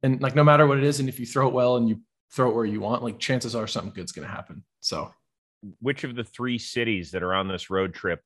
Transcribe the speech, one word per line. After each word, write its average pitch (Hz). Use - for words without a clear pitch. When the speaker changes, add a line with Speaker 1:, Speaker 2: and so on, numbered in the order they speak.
Speaker 1:
and, 131
like, 135
no 147
matter 147
what 139
it 135
is, 143
and 135
if 120
you 120
throw 135
it 120
well 123
and 117
you 110
throw 127
it 107
where 113
you 104
want, 110
like, 113
chances 120
are 113
something 95
good's 90
gonna 78
happen. -
So. -
Speaker 2:
Which 135
of 127
the 120
three 120
cities 110
that 90
are 90
on 95
this 92
road 95
trip 85